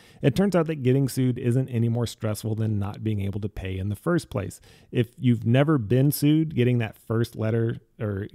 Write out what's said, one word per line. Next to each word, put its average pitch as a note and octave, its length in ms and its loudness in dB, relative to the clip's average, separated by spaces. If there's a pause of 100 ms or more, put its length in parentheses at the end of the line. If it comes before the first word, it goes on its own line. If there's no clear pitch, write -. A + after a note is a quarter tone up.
(200)
it B2+ 140 4
turns F#3+ 220 2
out E3 100 4
that D#3 160 -4
getting C3 260 4
sued B2+ 300 0
isn't B2 300 0
any A#2 200 0
more A#2 200 0
stressful G#2+ 480 -4
than G#2+ 240 0
not G2+ 240 -6
being G#2+ 160 -2
able G2 200 -4
to G2+ 80 -4
pay F#2+ 300 -8
in F#2+ 100 -4
the G#2 60 -4
first E3 360 -2
place." - 300 -6 (300)
If B2 260 0
you've A#2 300 2
never C#3+ 320 4
been B2+ 320 2
sued, D3+ 460 0
getting A#2+ 220 2
that A#2 180 -4
first A2+ 400 -4
letter A2+ 400 0 (240)
or G#2 340 -4